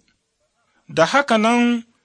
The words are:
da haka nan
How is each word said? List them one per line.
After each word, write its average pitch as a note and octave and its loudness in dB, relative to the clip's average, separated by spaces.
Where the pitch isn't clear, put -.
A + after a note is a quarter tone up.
da D#3 0
haka C4+ 0
nan A#3+ 0